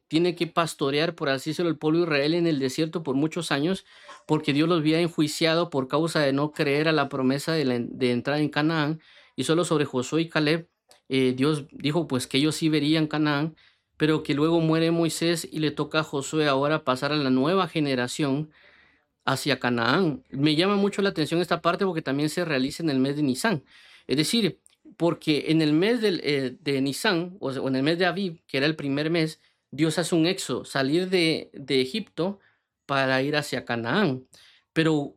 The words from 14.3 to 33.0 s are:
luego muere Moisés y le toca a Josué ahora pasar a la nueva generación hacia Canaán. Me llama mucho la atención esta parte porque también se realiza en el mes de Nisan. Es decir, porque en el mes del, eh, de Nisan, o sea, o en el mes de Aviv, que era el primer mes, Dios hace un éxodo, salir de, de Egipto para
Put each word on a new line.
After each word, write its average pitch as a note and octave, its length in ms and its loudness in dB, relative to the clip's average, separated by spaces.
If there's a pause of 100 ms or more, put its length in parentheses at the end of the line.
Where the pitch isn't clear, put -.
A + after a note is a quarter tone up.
luego D#3+ 260 2
muere D#3+ 320 2
Moisés E3 580 0
y - 100 -8
le D3+ 120 0
toca D3 280 -4
a D#3 40 0
Josué D3+ 440 -2
ahora C#3+ 360 0
pasar C3 280 0
a D3+ 60 0
la C#3 120 0
nueva D#3 380 2
generación C#3 800 -2 (760)
hacia C3 340 0
Canaán. B2+ 680 0
Me D3 260 2
llama F#3+ 200 2
mucho G3+ 260 0
la G3 80 2
atención F3+ 320 0
esta E3+ 200 -2
parte E3+ 240 0
porque E3 160 -2
también C#3+ 280 -2
se F3 160 -2
realiza D3 380 -2
en E3 60 0
el C3 100 2
mes C#3 160 0
de D3+ 80 0
Nisan. D3 400 0 (440)
Es C3 100 0
decir, F#3+ 420 0 (380)
porque D#3 500 0
en D#3+ 140 4
el D3+ 120 2
mes G#3+ 280 2
del, G3+ 220 0
eh, C3+ 360 -2
de C#3 220 -2
Nisan, F3+ 580 -2
o C3+ 120 -6
sea, B2+ 100 -6
o A2 60 -4
en C3+ 80 -2
el C3 80 0
mes E3 140 0
de F3+ 80 2
Aviv, F3 420 -4
que - 100 -6
era C3+ 80 0
el D#3 100 0
primer D3 340 -4
mes, D#3+ 300 0 (320)
Dios D#3 260 0
hace F3 180 0
un D#3+ 120 4
éxodo, D#3+ 380 -4
salir D3 440 -2
de, E3 440 0
de C3+ 280 0
Egipto F#3 580 -4 (460)
para C3 360 0